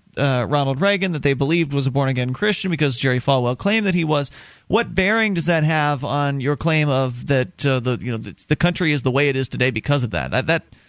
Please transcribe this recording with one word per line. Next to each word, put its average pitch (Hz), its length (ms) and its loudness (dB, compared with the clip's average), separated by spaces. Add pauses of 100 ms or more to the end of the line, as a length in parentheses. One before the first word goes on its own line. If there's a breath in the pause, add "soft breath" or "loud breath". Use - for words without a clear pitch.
(160)
uh, 127 320 0
Ronald 135 320 0
Reagan 190 320 0
that 147 100 -4
they 143 120 2
believed 147 380 0
was 139 160 0
a - 20 -4
born-again 127 420 0
Christian 202 380 -2
because 143 280 0
Jerry 127 200 0
Falwell 127 400 0
claimed 214 280 0
that 185 80 0
he 170 100 2
was. 147 260 -2 (380 loud breath)
What 226 260 0
bearing 208 400 2
does 160 120 -2
that 165 180 2
have 147 400 0
on 139 360 -2
your 139 160 0
claim 156 320 2
of 127 380 0
that, 135 400 0
uh, 131 140 2
the, 120 200 -2
you 120 120 -6
know, 113 60 -4
the, 113 160 -10 (140)
the - 80 2
country 170 360 0
is 143 100 -2
the 131 80 0
way 143 200 2
it 131 60 0
is 131 120 -2
today 127 240 0
because 127 320 0
of 110 80 -4
that? 65 180 -4
That, 120 160 -2
that, 165 160 0 (260 soft breath)